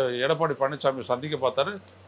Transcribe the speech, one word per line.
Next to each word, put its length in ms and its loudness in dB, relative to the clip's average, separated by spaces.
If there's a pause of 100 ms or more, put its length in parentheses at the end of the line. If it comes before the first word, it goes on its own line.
(200)
எடப்பாடி 340 2
பழனிசாமி 480 0
சந்திக்க 460 -2
பார்த்தாரு. 340 -2 (260)